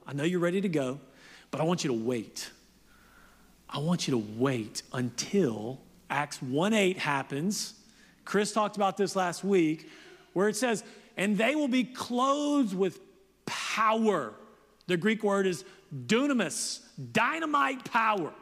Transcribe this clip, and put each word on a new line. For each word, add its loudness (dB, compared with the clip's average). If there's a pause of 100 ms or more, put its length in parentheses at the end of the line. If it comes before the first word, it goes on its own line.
I -8
know -2
you're 2
ready 2
to 0
go, 0 (500)
but -4
I 4
want 2
you -2
to 0
wait. -4 (1160)
I -8
want 0
you 0
to 0 (160)
wait -2 (100)
until -2 (280)
Acts -4
one 0
eight 2
happens." -2 (500)
Chris 0
talked 0
about 0
this 0
last -2
week, 2 (420)
where 2
it 0
says, 0 (340)
"And 2
they 2
will 0
be 2
clothed 0
with 0 (460)
power." 2 (540)
The 0
Greek 2
word 2
is -2 (420)
dunamis, 0 (320)
dynamite 0
power. 0